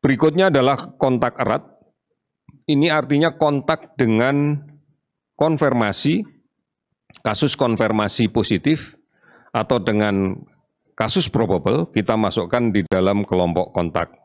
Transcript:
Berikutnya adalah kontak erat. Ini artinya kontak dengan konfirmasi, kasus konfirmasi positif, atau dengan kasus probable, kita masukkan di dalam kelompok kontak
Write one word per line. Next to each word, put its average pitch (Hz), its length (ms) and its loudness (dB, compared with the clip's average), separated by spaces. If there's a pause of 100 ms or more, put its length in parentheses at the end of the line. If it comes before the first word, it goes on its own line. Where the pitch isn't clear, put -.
Berikutnya 156 480 2
adalah 139 480 0
kontak 127 400 0
erat. 120 240 -2 (1000)
Ini 151 240 2
artinya 151 480 0
kontak 147 560 -2
dengan 135 640 0 (800)
konfirmasi, 147 880 0 (960)
kasus 110 320 -2
konfirmasi 110 800 0
positif, 117 640 -2 (560)
atau 120 240 0
dengan 101 560 0 (640)
kasus 113 320 0
probable, 113 640 -2
kita 110 240 0
masukkan 110 560 -2
di 101 160 2
dalam 98 320 0
kelompok 90 480 -2
kontak 85 400 -4 (160)